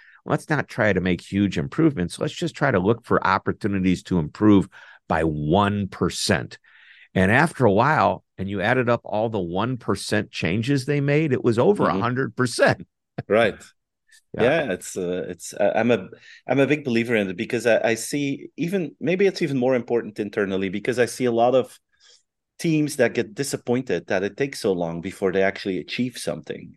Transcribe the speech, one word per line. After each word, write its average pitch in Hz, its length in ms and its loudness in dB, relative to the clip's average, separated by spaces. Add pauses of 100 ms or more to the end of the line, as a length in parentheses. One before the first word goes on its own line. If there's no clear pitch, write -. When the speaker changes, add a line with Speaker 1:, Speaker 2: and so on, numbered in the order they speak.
(260)
Speaker 1:
let's - 240 -2
not 143 180 -2
try 107 240 2
to 92 80 2
make 90 220 0
huge 98 340 0
improvements. 87 600 0
Let's - 160 -4
just 165 200 -6
try 139 160 0
to 110 80 4
look 101 260 0
for - 220 2
opportunities 95 800 0
to 92 140 0
improve 95 500 4 (400)
by 80 160 0
one 95 640 2
percent. - 720 -2 (560)
And 92 160 4
after 135 340 2
a 104 80 6
while, 104 520 2 (140)
and 95 120 -6
you 98 100 -6
added 120 300 0
up 117 140 0
all 107 240 -4
the 110 120 -4
one 95 360 -4
percent 104 540 -4
changes 117 540 -2
they 143 160 -2
made, 143 320 0
it 120 120 0
was 113 140 2
over 170 260 4
Speaker 2:
Mm-hmm. 90 140 2
Speaker 1:
a 101 40 -2
hundred 123 340 -2
percent. 127 500 0 (420)
Speaker 2:
Right. 104 260 4 (840)
Speaker 1:
Yeah. - 60 -2
Speaker 2:
Yeah, 135 300 2
it's, - 240 -10
uh, 90 320 -4
it's, - 260 -12
uh, - 220 2
I'm 117 160 2
a, 95 160 -2 (400)
I'm 131 100 0
a 139 80 4
big 147 180 0
believer 117 300 0
in 101 160 0
it 90 60 -8
because 110 320 -4
I, 113 220 4
I 113 40 2
see 139 600 -6
even, 170 440 -4
maybe 190 260 2
it's 185 160 -2
even 139 160 -2
more 127 180 2
important 113 420 -2
internally 98 520 -2
because 104 280 -4
I 123 80 4
see 123 200 -4
a 120 60 0
lot 117 220 4
of 127 240 0 (800)
teams 151 380 0
that 113 180 2
get 117 200 -2
disappointed 123 760 -4
that 95 140 0
it 101 140 -4
takes 139 240 -4
so 104 120 2
long 85 280 -4
before 95 320 -4
they 95 100 2
actually 95 360 -2
achieve 123 400 -6
something. - 580 -10